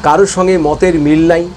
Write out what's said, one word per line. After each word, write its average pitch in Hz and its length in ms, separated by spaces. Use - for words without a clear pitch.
কারোর 160 240
সঙ্গে 185 300
মতের 160 420
মিল 156 280
নাই 170 300